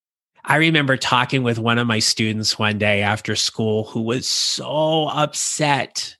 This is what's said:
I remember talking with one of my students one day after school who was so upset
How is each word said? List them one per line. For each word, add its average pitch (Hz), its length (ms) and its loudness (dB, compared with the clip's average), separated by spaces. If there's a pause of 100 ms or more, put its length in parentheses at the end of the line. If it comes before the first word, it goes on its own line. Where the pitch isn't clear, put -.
(420)
I - 140 2
remember 151 400 4
talking 127 460 2
with 117 160 2
one 117 180 2
of 120 100 2
my 110 120 2
students 110 600 0
one 107 200 0
day 104 240 2
after 104 340 -2
school 110 480 -2
who 117 160 -6
was 117 260 -2
so 156 840 0
upset - 1120 -2